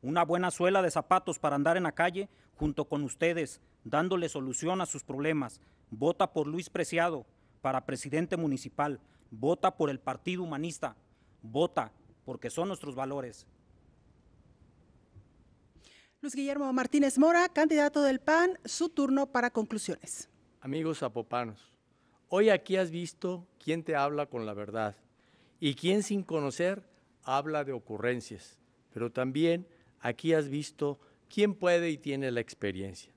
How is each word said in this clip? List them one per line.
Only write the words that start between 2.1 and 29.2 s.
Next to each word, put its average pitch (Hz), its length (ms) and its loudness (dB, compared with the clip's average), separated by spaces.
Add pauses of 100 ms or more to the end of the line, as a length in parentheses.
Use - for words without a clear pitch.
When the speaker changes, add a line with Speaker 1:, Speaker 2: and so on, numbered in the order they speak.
Speaker 1:
junto 151 300 -2
con 147 200 -4
ustedes, 165 560 -2 (240)
dándole 170 420 0
solución 156 540 -2
a 170 40 -2
sus - 200 -10
problemas. 143 560 -2 (280)
Vota 160 440 0
por 147 140 0
Luis 165 220 -6
Preciado 165 560 -2 (360)
para 131 240 -2
presidente 147 500 -2
municipal. 143 640 -2 (340)
Vota 131 440 0
por 151 120 2
el 135 100 -4
Partido 180 440 -4
Humanista. 156 540 -6 (440)
Vota 123 520 0 (320)
porque 123 240 -8
son 170 180 -2
nuestros 147 280 -8
valores. 131 520 -8 (2750)
Speaker 2:
Luis 285 160 -8
Guillermo 277 380 -2
Martínez 262 440 4
Mora, 339 320 6
candidato 294 540 4
del 262 160 4
pan, 339 460 4
su 320 240 -2
turno 277 420 2
para 240 180 2
conclusiones. - 800 -4 (300)
Speaker 3:
Amigos 151 400 -2
zapopanos, 117 720 -6 (540)
hoy 208 220 6
aquí 190 260 2
has 185 160 0
visto 175 560 -6 (100)
quién 160 260 -4
te 156 120 -2
habla 143 320 0
con 117 180 -6
la 107 80 -6
verdad 104 420 -4 (640)
y 143 140 0
quién 190 300 0
sin 202 180 -2
conocer 175 640 -2 (400)
habla 143 400 -2
de 135 80 -6
ocurrencias, 110 880 -6 (340)
pero 113 180 -4
también 156 540 0 (340)